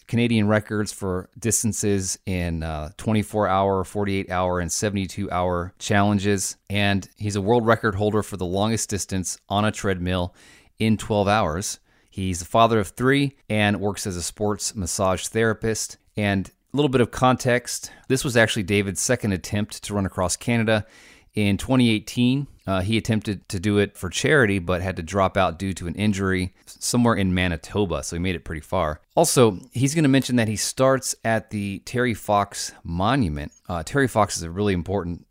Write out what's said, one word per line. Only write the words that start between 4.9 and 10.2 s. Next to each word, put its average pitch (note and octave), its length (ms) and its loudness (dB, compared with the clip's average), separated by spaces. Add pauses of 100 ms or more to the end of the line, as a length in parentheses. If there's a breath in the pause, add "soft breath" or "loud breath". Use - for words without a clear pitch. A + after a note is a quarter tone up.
hour F2 480 -2
challenges, G2+ 760 2 (140)
and G2+ 480 0
he's G#2 180 -4
a G#2 60 0
world A2+ 240 2
record A2 300 2
holder G#2 280 0
for - 140 -8
the F2+ 80 -4
longest G2+ 440 0
distance F#2+ 480 -4 (120)
on G2+ 160 2
a G#2+ 80 2
treadmill F2+ 600 -2 (460 soft breath)